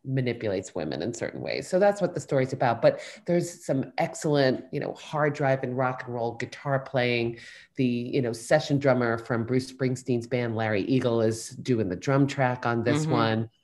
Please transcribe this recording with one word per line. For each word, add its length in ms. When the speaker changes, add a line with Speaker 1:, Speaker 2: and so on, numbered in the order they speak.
Speaker 1:
manipulates 680
women 280
in 100
certain 280
ways. 280
So 100
that's 220
what 140
the 60
story's 320
about. 300
But 180
there's 380
some 340
excellent, 760
you 80
know, 140
hard 400
driving 400
rock 320
and 80
roll 200
guitar 460
playing. 580
The, 80
you 380
know, 100
session 460
drummer 400
from 260
Bruce 260
Springsteen's 560
band, 300
Larry 260
Eagle, 380
is 300
doing 380
the 80
drum 300
track 400
on 180
this 180
Speaker 2:
Mm-hmm. 100
Speaker 1:
one. 380